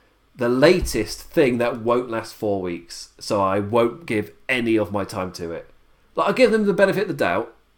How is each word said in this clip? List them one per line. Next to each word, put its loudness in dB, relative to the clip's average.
the -2
latest 2
thing 2
that -2
won't 0
last -8
four -2
weeks, -10
so -2
I 2
won't 0
give -4
any 2
of 0
my -4
time -6
to -10
it. -12
Like, 0
I'll 2
give 6
them 2
the 2
benefit 2
of -4
the -4
doubt. -2